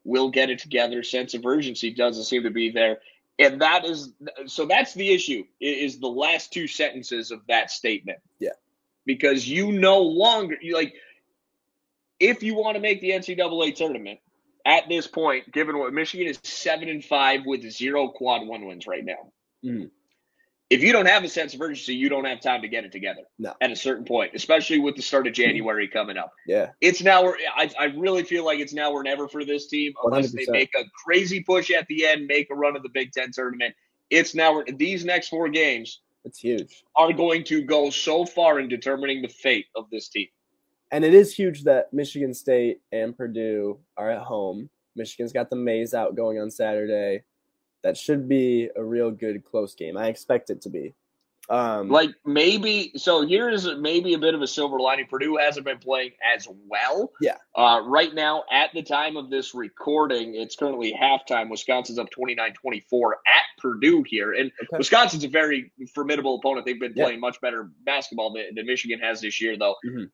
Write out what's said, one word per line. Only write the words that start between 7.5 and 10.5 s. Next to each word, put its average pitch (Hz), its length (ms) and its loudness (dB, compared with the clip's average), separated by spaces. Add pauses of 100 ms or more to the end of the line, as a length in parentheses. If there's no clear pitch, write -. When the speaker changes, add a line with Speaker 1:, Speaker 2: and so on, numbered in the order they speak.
Speaker 1:
statement. 98 480 -4 (200)
Speaker 2:
Yeah. 98 100 -4 (560)
Speaker 1:
Because 135 420 0
you 185 240 -2
no 190 300 6
longer, 180 600 2